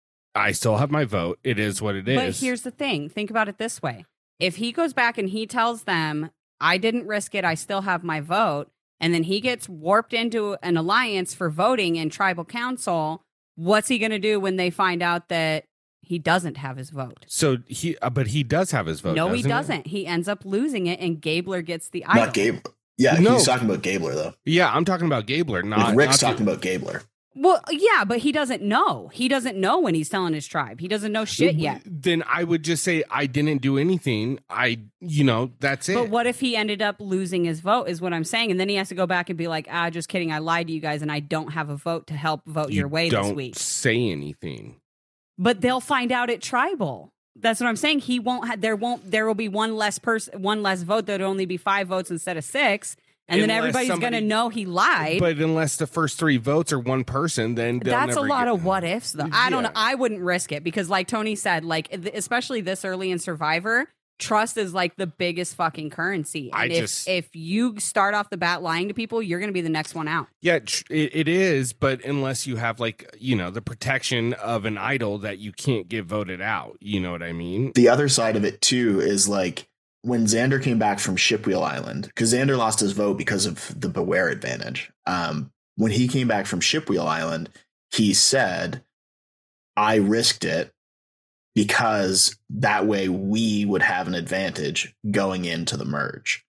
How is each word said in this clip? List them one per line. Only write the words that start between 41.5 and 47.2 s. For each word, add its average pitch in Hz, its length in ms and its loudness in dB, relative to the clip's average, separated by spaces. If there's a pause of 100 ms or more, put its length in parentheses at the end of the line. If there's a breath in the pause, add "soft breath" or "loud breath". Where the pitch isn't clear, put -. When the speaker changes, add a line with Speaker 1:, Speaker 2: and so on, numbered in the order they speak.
Speaker 2:
have 156 160 -4
a 143 80 -6
vote 165 300 -6
to 156 80 -8
help 151 300 -2
vote 151 260 -4
Speaker 1:
You - 80 0
Speaker 2:
your 143 100 0
way 160 200 0
this - 120 2
Speaker 1:
don't 135 160 0
Speaker 2:
week." 127 180 -6
Speaker 1:
say 120 540 0
anything. 71 720 -8 (560)
Speaker 2:
But 190 240 2
they'll 254 180 2
find 247 320 0
out 247 180 0
at 240 120 -4
tribal. 240 720 -2 (240)